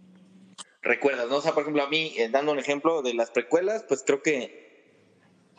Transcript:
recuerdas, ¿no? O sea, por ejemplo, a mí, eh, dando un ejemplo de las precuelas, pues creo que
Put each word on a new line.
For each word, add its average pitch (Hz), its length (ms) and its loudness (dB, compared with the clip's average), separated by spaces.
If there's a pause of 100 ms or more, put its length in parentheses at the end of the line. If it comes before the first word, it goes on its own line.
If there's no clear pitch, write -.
(800)
recuerdas, 123 480 0
¿no? 135 80 0
O 147 40 -2
sea, 160 120 0
por 147 100 2
ejemplo, 147 200 0
a 143 60 -4
mí, 156 280 -2
eh, 113 120 0
dando 143 240 2
un 143 60 -2
ejemplo 143 420 0
de 123 120 -2
las 117 180 0
precuelas, 180 560 0
pues 135 180 -2
creo 139 160 2
que 139 420 -2 (960)